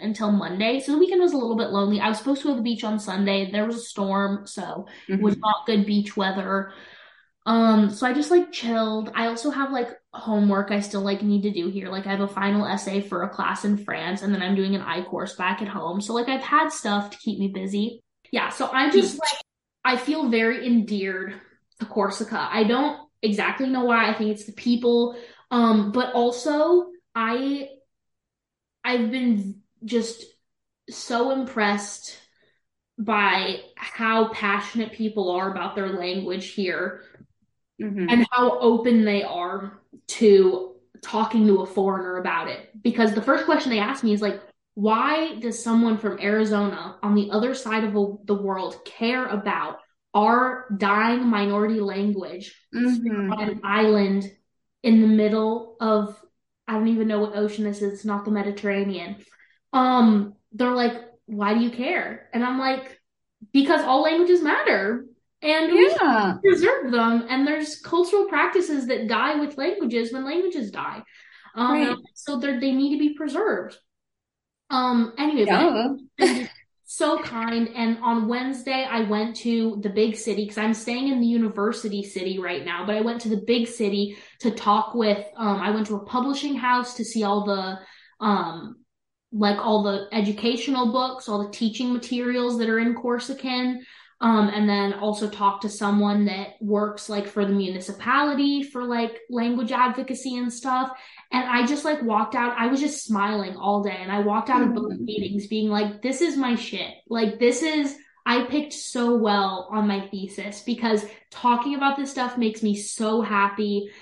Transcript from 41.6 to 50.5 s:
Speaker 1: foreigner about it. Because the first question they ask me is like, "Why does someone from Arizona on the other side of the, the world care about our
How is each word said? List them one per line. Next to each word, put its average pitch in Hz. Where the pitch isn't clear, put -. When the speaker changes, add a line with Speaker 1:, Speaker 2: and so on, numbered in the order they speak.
Speaker 1:
foreigner 190
about 165
it. -
Because 220
the 214
first -
question 302
they 220
ask 240
me 220
is 208
like, 196
"Why 269
does 233
someone 226
from 208
Arizona 202
on 208
the 202
other 240
side 220
of 208
the, 202
the 208
world 190
care 254
about 185
our 240